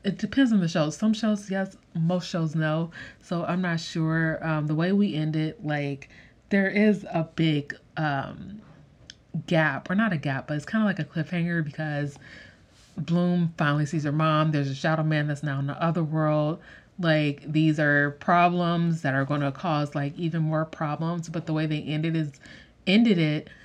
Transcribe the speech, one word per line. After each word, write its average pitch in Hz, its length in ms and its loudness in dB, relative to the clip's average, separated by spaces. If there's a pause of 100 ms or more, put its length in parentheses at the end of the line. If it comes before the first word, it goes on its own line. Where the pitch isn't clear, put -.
it 196 140 -2
depends 240 340 2
on 214 80 6
the 175 80 2
show. 160 220 0
Some 220 240 0
shows, 214 360 -2
yes, 196 280 -4 (160)
most 170 340 0
shows, 160 280 -2
no. 160 360 0 (300)
So 170 240 -4
I'm 175 160 -2
not 170 180 0
sure. 160 680 0
Um, 156 220 -2
the 151 80 0
way 170 160 2
we 202 240 2
end 156 200 -2
it, 156 300 -4
like, 143 440 -4 (400)
there 196 200 2
is 208 360 4
a 165 300 -2
big, 151 400 0 (200)
um, 156 680 -4 (840)
gap, 151 420 0
or 185 60 -2
not 220 160 2
a 170 60 -2
gap, 135 300 -4
but 151 100 -4
it's 147 80 -8
kinda 220 200 0
like 190 140 0
a 151 60 -2
cliffhanger 170 580 -2
because 147 540 -6 (800)
Bloom 175 600 0
finally 147 280 2
sees 151 180 -4
her 147 80 -2
mom. 156 400 2
There's 143 180 0
a 135 60 -6
shadow 160 280 0
man 151 240 0
that's 143 160 -6
now 139 160 -4
in 139 80 -2
the - 140 -6
other 165 220 0
world. 151 560 0 (400)
Like, 151 520 0
these 156 280 4
are 147 400 4
problems 175 840 2
that 135 120 0
are 135 120 0
gonna 143 260 -2
cause, 147 440 -2
like, 143 220 -4
even 165 240 -2
more 156 240 0
problems, 165 640 -4
but 160 160 -6
the 160 80 -2
way 156 120 0
they 151 160 -2
ended 156 340 -2
is, 151 180 -2 (520)
ended 214 320 6
it 156 320 2 (160)